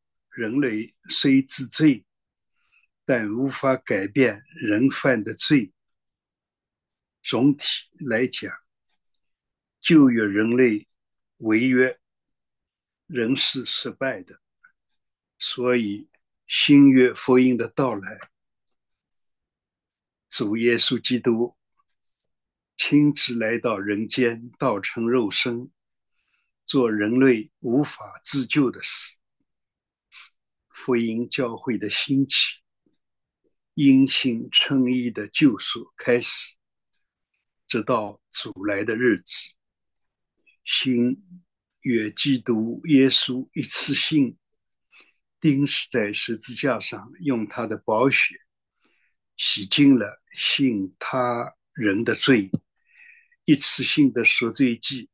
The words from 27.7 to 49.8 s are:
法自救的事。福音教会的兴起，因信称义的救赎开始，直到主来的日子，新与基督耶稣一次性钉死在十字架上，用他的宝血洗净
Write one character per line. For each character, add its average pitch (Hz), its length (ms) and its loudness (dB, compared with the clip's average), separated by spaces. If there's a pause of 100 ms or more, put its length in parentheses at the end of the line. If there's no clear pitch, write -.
法 - 400 -12
自 135 220 -2
救 151 260 0
的 - 100 -14
事。 - 360 -6 (1500)
福 - 260 -4
音 117 320 -2
教 117 300 -6
会 117 200 -6
的 101 120 -6
兴 135 360 -2
起， - 360 -2 (1120)
因 135 340 6
信 117 420 -4
称 131 400 2
义 123 220 -2
的 107 160 -10
救 131 320 2
赎 - 380 -12
开 120 240 0
始， - 340 0 (1120)
直 113 160 -4
到 110 380 -4 (100)
主 95 320 -10
来 101 220 -2
的 113 100 -2
日 117 240 2
子， - 360 -4 (1080)
新 - 800 -4 (440)
与 107 240 -2
基 139 260 0
督 113 460 -4
耶 135 240 4
稣 131 460 -2
一 160 80 -6
次 - 340 -2
性 143 420 0 (1040)
钉 143 260 2
死 - 240 -2
在 104 220 -2
十 110 240 -6
字 - 180 -8
架 123 240 -2
上， 107 320 -10 (120)
用 120 260 -2
他 117 180 -8
的 107 120 -6
宝 117 320 0
血 - 260 0 (1000)
洗 - 280 -4
净 139 320 4